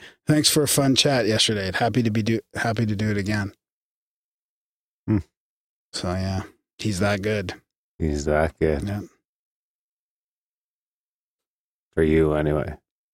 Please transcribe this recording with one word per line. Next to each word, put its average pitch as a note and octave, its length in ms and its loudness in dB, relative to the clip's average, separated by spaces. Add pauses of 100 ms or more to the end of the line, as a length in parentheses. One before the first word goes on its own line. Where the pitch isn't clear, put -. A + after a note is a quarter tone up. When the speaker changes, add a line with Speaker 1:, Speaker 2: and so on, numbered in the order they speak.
(260)
Speaker 1:
thanks D3+ 220 4
for D3+ 160 4
a C3 40 -2
fun C3+ 280 2
chat B2+ 320 2
yesterday. G#2 440 0
Happy A#2 300 0
to A2+ 80 2
be G#2+ 140 0
do-, A2+ 160 -2 (160)
happy A#2 300 -2
to G#2+ 100 -2
do G#2+ 160 -2
it G2+ 40 -2
again. G2+ 360 -4 (1500)
Speaker 2:
Hmm. G#2 120 2 (720)
Speaker 1:
So - 160 -6
yeah, F#2 340 -4 (340)
he's G#2 220 -4
that G2+ 240 0
good. G2+ 320 -4 (420)
Speaker 2:
He's D2 280 -2
that D#2 340 0
good. D2+ 240 0
Speaker 1:
Yeah. G2+ 200 -6 (3000)
Speaker 2:
For E2 100 2
you, D#2 320 4
anyway. D2+ 400 -2 (400)